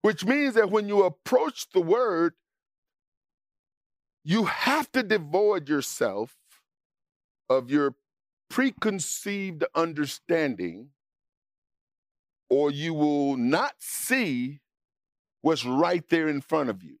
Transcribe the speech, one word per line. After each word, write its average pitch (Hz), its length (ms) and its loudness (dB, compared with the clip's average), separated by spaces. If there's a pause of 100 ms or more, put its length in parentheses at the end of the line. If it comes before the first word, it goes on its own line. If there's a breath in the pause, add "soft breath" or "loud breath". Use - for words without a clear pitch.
which 196 240 0
means 269 280 2
that 214 160 4
when 208 180 0
you 202 160 4
approach - 640 0
the 190 100 2
word, 175 540 2 (1900)
you 190 200 0
have - 480 -2
to 254 100 2
devoid 185 680 0
yourself 117 680 -2 (1120)
of 127 220 0
your 143 240 2 (560)
preconceived 196 1120 -2 (100)
understanding, 143 1160 -4 (1600)
or 143 200 4
you 151 220 -6
will 143 460 0
not 151 400 0
see 147 840 -4 (840)
what's 151 220 2
right 160 440 0
there 160 200 2
in 143 120 -2
front 143 300 -2
of 92 120 -8
you. 80 180 -20